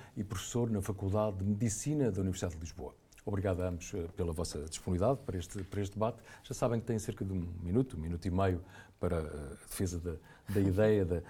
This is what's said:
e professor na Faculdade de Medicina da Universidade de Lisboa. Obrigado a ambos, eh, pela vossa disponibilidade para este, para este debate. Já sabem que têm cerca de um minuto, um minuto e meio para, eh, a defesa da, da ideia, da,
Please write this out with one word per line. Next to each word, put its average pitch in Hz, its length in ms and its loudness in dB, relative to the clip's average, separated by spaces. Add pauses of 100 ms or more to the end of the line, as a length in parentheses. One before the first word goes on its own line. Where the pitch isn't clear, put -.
(180)
e 107 60 0
professor 110 480 -2
na 104 100 2
Faculdade 98 560 0
de 95 60 -2
Medicina 113 680 2
da 95 100 0
Universidade 92 340 0
de 78 60 -10
Lisboa. 82 340 -10 (280)
Obrigado 95 380 0
a 92 60 0
ambos, 87 260 -6
eh, 85 220 -2
pela 85 180 0
vossa 78 300 -2
disponibilidade 95 600 2
para 92 140 -4
este, 92 260 -6
para 98 160 -6
este 98 140 -2
debate. 113 240 0 (240)
Já - 140 -10
sabem 120 240 2
que 107 80 -6
têm 113 100 2
cerca 104 260 -4
de 95 80 -2
um 87 160 -2 (140)
minuto, 101 340 2
um 78 40 -4
minuto 85 260 -4
e 92 60 -2
meio 90 320 2 (360)
para, 85 180 2
eh, 73 440 -6
a - 60 -20
defesa 90 320 -2
da, 85 160 -4 (360)
da 101 80 2
ideia, 101 460 6
da, 85 240 2